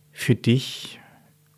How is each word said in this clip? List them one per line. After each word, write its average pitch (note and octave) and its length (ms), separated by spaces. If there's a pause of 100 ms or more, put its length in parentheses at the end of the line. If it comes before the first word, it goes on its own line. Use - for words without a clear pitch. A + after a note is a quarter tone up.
(120)
für - 220
dich - 680 (580)